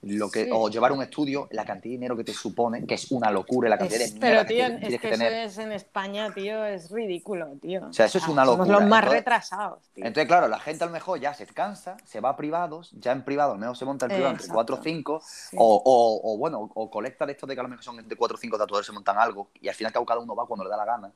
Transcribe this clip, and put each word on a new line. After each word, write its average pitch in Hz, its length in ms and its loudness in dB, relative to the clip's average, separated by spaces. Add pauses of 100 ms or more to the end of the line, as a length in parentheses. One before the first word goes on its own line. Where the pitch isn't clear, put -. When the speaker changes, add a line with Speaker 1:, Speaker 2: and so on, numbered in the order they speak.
Speaker 1:
lo 101 280 -4
que, 110 140 -2
Speaker 2:
Sí. - 80 -4
Speaker 1:
o 110 180 2
llevar 113 220 2
un 135 100 -4
estudio, 139 480 -4
la 107 140 -6
cantidad 104 280 -10
de 131 40 -8
dinero 123 200 -6
que 113 80 -6
te 110 100 -10
supone, 117 520 -2
que 117 80 0
es - 160 -8
una 117 200 0
locura, 117 380 0
la 107 100 6
cantidad - 220 0
Speaker 2:
Es, 113 120 -2
Speaker 1:
de 214 80 -12
Speaker 2:
pero, 226 240 6
Speaker 1:
mierda - 20 -4
Speaker 2:
tío, 247 200 0
Speaker 1:
que 240 80 -2
Speaker 2:
es 226 60 -10
Speaker 1:
tienes 202 200 -4
Speaker 2:
que 226 80 -6
Speaker 1:
que 220 60 0
Speaker 2:
eso 226 100 0
Speaker 1:
tener. 226 80 2
Speaker 2:
es 220 260 -6
en 220 140 -8
España, 202 600 -6
tío, 214 320 -6
es 180 260 -8
ridículo, 185 580 -6 (120)
tío. 180 280 -6
Speaker 1:
O - 40 -16
sea, 110 140 6
eso 190 120 0
es 175 60 -2
Speaker 2:
Ah, 170 60 -2
Speaker 1:
una 139 140 4
Speaker 2:
somos 127 140 6 (100)
Speaker 1:
locura. 202 120 8
Speaker 2:
los 208 80 6
más 220 160 10
Speaker 1:
Entonces, 220 160 4
Speaker 2:
retrasados, 208 580 -2 (160)
tío. - 120 -12
Speaker 1:
entonces, 143 220 0
claro, 165 200 6
la 107 120 0
gente 160 240 -4
a - 20 -4
lo 170 60 -6
mejor 165 280 -6
ya 143 140 -2
se 101 120 -16
cansa, 190 580 -8
se - 160 -12
va 123 100 0
a 143 60 -2
privados, 160 560 -6
ya 120 200 -2
en 135 120 -2
privado, 139 280 0
al 95 60 -6
menos 120 200 -8
se 131 80 -8
monta 135 200 -4
el 117 60 -4
privado 131 200 0
entre 107 120 -8
Speaker 2:
Exacto. - 100 -12
Speaker 1:
cuatro 117 220 2
o - 60 -10
cinco, 160 440 -6
Speaker 2:
Sí. - 320 -16
Speaker 1:
o, 113 160 8
o, 104 100 4
o, 113 500 4
o, 104 40 -6
bueno, 117 360 -4
o 110 160 -6
colecta 104 360 -6
de 139 60 -8
estos 139 160 -12
de 135 60 2
que 127 60 4
a 123 40 0
lo 123 60 -6
mejor 117 140 -18
son 120 140 -16
entre 110 180 -10
cuatro 113 200 2
o - 20 -14
cinco 113 200 -4
tatuadores 101 280 0
se 110 60 -12
montan 101 260 0
algo, 107 300 2 (120)
y - 80 -6
al 95 60 -6
final - 180 -4
cada 117 280 0
uno 117 160 -10
va 120 100 -4
cuando 104 180 -6
le 95 60 -8
da 104 60 -4
la 104 80 -4
gana. 107 320 -6